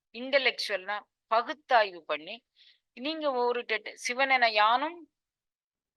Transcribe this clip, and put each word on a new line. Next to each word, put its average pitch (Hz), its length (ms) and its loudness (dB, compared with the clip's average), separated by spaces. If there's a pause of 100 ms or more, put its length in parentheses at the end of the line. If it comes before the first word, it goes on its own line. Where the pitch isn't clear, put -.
(120)
இன்டலெக்சுவல்னா 220 880 -2 (340)
பகுத்தாய்வு 226 640 2
பண்ணி, 160 460 -8 (480)
நீங்க 302 400 -4
ஒரு 240 300 0
டெட்-, 220 320 -6 (140)
"சிவனென 254 420 2
யானும் 262 600 2 (880)